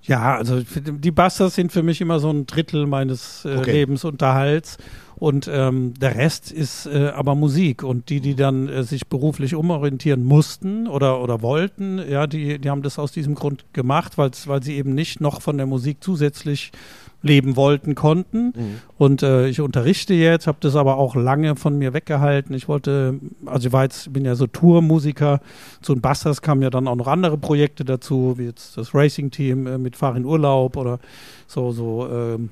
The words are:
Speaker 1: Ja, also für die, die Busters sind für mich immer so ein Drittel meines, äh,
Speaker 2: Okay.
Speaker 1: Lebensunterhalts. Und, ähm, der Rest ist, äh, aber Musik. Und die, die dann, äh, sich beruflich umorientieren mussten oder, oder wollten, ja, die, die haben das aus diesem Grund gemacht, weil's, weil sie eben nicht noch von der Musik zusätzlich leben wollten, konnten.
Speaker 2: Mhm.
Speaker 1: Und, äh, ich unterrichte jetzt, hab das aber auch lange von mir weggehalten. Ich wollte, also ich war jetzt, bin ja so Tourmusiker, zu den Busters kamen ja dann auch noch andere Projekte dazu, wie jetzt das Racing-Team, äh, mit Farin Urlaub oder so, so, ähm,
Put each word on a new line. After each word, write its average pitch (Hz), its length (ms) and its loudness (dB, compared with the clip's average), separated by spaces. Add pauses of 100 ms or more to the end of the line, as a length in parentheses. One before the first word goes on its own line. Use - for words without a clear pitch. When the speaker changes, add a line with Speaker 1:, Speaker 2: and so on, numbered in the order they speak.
Speaker 1:
Ja, 127 320 0
also 120 280 -2
für 143 180 -10
die, 151 160 -8
die 156 140 0
Busters 180 420 2
sind 175 180 0
für 175 120 0
mich 165 160 0
immer 165 200 0
so 151 100 0
ein 147 160 -2
Drittel 151 400 -2
meines, 135 580 -4
äh, 139 120 -4
Speaker 2:
Okay. 127 160 0
Speaker 1:
Lebensunterhalts. 143 1040 0 (360)
Und, 139 380 0
ähm, 131 480 0
der 131 160 0
Rest 151 340 0
ist, - 360 -8
äh, 143 280 0
aber 143 220 0
Musik. 147 480 2
Und 123 240 -4
die, 143 120 -2
die 139 140 -2
dann, 135 340 0
äh, 135 140 -4
sich 123 240 -6
beruflich 143 480 -2
umorientieren 143 720 0
mussten 190 640 2
oder, 135 340 0
oder 120 200 -2
wollten, 190 580 -2 (100)
ja, 143 160 0
die, 147 320 -4
die 139 100 -4
haben 139 140 -2
das 139 160 -6
aus 147 140 -4
diesem 147 240 -4
Grund - 360 -6
gemacht, 139 460 -2
weil's, 139 300 0
weil 139 160 -2
sie 147 100 -6
eben 139 220 -2
nicht 160 240 -4
noch 147 200 -2
von 147 180 -2
der 135 80 -2
Musik 135 340 -4
zusätzlich 147 720 -2 (520)
leben 139 300 4
wollten, 139 400 2
konnten. 180 520 0
Speaker 2:
Mhm. 247 60 -2 (460)
Speaker 1:
Und, 139 240 6
äh, 131 240 4
ich 135 140 -2
unterrichte 151 520 0
jetzt, 165 360 4
hab 151 120 -2
das 139 140 2
aber 139 220 4
auch 131 180 0
lange 139 400 2
von 143 240 -2
mir 131 160 -2
weggehalten. 143 600 0
Ich 131 100 -8
wollte, 139 540 -2 (260)
also 127 220 -2
ich 117 40 0
war 135 120 4
jetzt, - 280 -6
bin 135 120 -2
ja 123 100 0
so 123 140 0
Tourmusiker, 156 920 4 (420)
zu 147 120 0
den 123 60 -2
Busters 139 420 0
kamen 139 200 2
ja 131 80 2
dann 127 180 -2
auch 123 80 -2
noch 120 100 -4
andere 156 320 2
Projekte 147 460 0
dazu, 127 540 -2
wie 123 80 -6
jetzt - 300 -14
das 113 160 -10
Racing-Team, 139 760 0
äh, 131 100 -4
mit 127 160 -6
Farin 127 300 -2
Urlaub 139 520 2
oder 123 220 -4 (480)
so, 123 240 -4
so, 117 400 -4
ähm, 117 420 -4